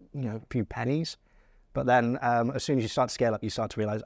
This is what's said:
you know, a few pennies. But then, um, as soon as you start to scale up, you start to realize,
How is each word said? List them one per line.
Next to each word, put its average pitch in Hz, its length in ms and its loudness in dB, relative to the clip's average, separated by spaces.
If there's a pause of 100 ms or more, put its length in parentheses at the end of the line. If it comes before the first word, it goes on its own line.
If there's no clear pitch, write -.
(120)
you 139 120 -6
know, 110 120 -4
a 110 140 -12
few 120 160 0
pennies. 143 500 -4 (560)
But 135 140 -2
then, 123 340 4
um, 120 300 2
as 135 120 -4
soon 143 140 0
as 120 60 2
you 110 60 -2
start 127 200 0
to - 60 -10
scale 117 180 2
up, 107 100 -4
you 110 60 -2
start 110 220 -4
to 113 100 -6
realize, 107 260 -2